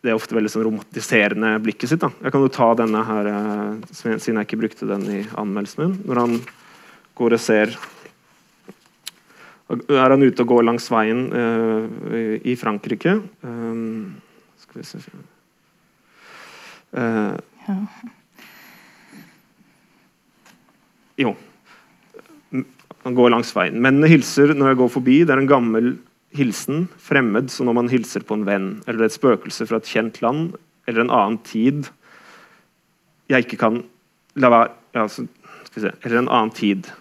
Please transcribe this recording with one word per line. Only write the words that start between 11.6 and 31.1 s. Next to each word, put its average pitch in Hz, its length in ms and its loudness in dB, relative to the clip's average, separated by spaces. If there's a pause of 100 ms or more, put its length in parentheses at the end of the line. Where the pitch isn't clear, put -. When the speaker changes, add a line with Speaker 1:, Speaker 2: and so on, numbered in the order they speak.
Speaker 1:
i, 113 360 -4
i 123 40 0
Frankrike. 110 680 -2 (220)
Ehm, 113 720 -8 (440)
skal - 240 -20
vi - 20 -16
se. - 160 -18 (1900)
Eh, 113 440 -2 (300)
Speaker 2:
Ja. 196 80 -4 (3500)
Speaker 1:
jo. 120 180 -2 (1700)
Han 127 120 -6
går 123 160 6
langs 117 240 0
veien. 92 260 0
"Mennene 139 300 4
hilser 147 440 6
når 135 180 4
jeg 127 80 2
går 123 100 4
forbi. 127 320 4
Det 147 120 4
er 135 60 2
en 135 80 0
gammel 120 420 4 (440)
hilsen, 143 520 -2 (140)
fremmed, 127 480 0
som - 200 -4
når 117 80 2
man 120 120 0
hilser 113 380 -2
på 107 100 -2
en 107 80 -4
venn, 95 220 -2 (200)
eller 113 200 0
et - 80 -2
spøkelse 113 520 0
fra 113 120 -2
et - 100 -10
kjent 113 320 -4
land, 151 300 -2 (360)
eller 117 180 0
en 123 80 -2